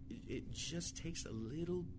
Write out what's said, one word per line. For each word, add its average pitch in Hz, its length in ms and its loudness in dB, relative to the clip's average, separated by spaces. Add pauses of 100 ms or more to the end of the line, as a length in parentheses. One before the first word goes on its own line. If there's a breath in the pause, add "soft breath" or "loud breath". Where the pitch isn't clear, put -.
it, 113 180 -4
it - 240 0
just - 440 0
takes 165 300 0
a - 60 -2
little 160 520 2 (160)